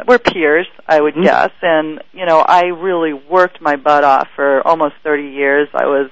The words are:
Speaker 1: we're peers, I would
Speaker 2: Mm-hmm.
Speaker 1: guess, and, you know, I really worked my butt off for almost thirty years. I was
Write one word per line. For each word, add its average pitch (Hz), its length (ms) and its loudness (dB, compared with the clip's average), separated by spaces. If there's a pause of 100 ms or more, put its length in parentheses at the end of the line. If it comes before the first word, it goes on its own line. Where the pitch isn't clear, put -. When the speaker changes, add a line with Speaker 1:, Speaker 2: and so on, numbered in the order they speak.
Speaker 1:
we're 247 120 4
peers, 165 480 0 (200)
I 156 140 2
would 147 140 0
Speaker 2:
Mm-hmm. 165 100 -2
Speaker 1:
guess, 175 280 2 (100)
and, 156 400 -2 (100)
you 185 140 -10
know, 160 140 4
I 175 240 2
really 170 500 -2
worked 175 480 -2
my 147 140 -2
butt 147 280 2
off 135 320 2
for 139 300 0
almost 160 360 0
thirty 147 280 -4
years. 139 420 -2
I 127 140 -2
was 139 260 -2